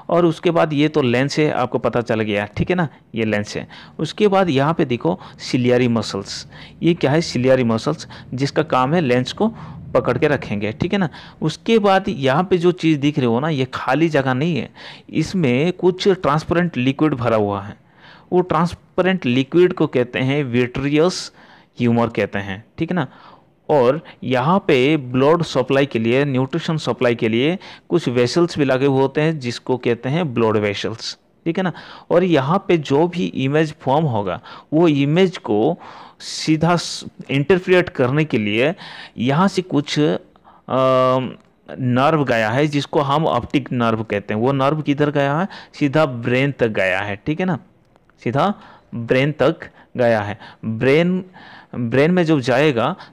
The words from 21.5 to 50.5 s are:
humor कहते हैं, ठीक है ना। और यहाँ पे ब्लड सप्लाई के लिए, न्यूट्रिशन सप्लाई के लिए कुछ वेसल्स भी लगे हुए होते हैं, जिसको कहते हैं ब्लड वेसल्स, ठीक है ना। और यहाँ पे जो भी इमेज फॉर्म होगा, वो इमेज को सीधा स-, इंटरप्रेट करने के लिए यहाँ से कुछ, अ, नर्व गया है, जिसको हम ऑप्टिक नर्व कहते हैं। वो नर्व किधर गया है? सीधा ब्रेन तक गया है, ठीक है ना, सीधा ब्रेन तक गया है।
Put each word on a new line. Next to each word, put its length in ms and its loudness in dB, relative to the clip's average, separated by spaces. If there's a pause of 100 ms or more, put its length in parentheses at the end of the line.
humor 340 2
कहते 240 -2
हैं, 240 -10 (140)
ठीक 140 -4
है 40 -2
ना। 120 -2 (640)
और 300 4 (240)
यहाँ 340 0 (100)
पे 80 4 (220)
ब्लड 460 2
सप्लाई 420 0
के 140 -4
लिए, 260 2
न्यूट्रिशन 520 -2
सप्लाई 380 0
के 140 -2
लिए 280 0 (320)
कुछ 200 0
वेसल्स 480 0
भी 80 2
लगे 200 0
हुए 160 2
होते 200 0
हैं, 180 0
जिसको 380 -4
कहते 320 -2
हैं 240 -2
ब्लड 240 2
वेसल्स, 600 -4 (280)
ठीक 120 -2
है 60 -2
ना। 80 -2 (380)
और 140 4
यहाँ 440 2
पे 100 4
जो 300 2
भी 180 -4
इमेज 560 -2
फॉर्म 240 0
होगा, 340 -2 (340)
वो 140 4
इमेज 520 2
को 380 0 (420)
सीधा 560 0
स-, 300 -6 (260)
इंटरप्रेट 580 2
करने 360 0
के 120 -2
लिए 360 0 (440)
यहाँ 300 2
से 160 -2
कुछ, 360 -4
अ, 180 2 (1500)
नर्व 560 0
गया 240 0
है, 180 0
जिसको 340 -2
हम 240 0
ऑप्टिक 460 -2
नर्व 320 0
कहते 300 -4
हैं। 80 -2
वो 100 2
नर्व 300 0
किधर 300 0
गया 280 0
है? 80 -2 (260)
सीधा 320 2
ब्रेन 460 -2
तक 220 0
गया 280 0
है, 240 -8
ठीक 140 -4
है 60 0
ना, 140 -2 (600)
सीधा 320 0 (420)
ब्रेन 360 0
तक 380 0 (280)
गया 240 2
है। 160 -6 (280)